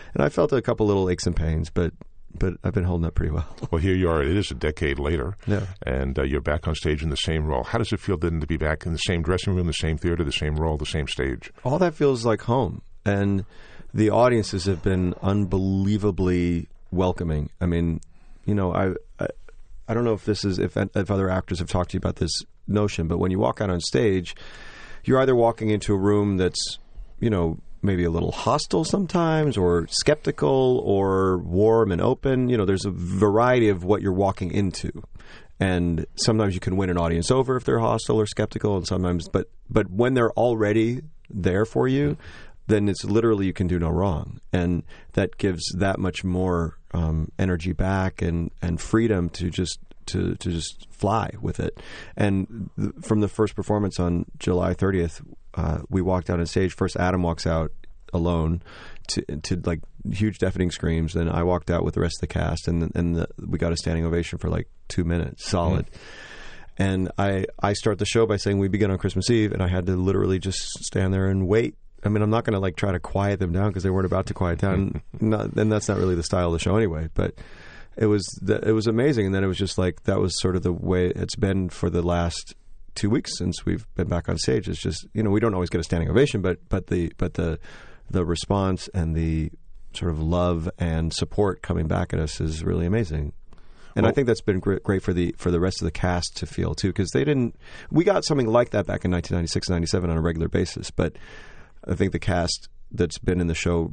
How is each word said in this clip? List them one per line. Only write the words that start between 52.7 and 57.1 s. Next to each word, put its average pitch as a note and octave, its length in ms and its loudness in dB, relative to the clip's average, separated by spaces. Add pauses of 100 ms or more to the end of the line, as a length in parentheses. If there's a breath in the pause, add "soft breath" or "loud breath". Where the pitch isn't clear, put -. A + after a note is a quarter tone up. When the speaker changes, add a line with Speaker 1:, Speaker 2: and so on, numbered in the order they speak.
Speaker 1:
th-, G2+ 160 -2 (100)
from G#2+ 180 2
the G#2 80 2
first G#2 260 0
performance G#2 460 0
on F2 240 2 (140)
July F2+ 360 2
thirtieth, F#2 460 0 (340)
uh, D#2+ 260 0 (100)
we F#2 100 2
walked F2+ 300 0
out F2 80 0
on E2+ 80 0
stage. F#2+ 260 0
First, - 240 -2
Adam F2+ 260 2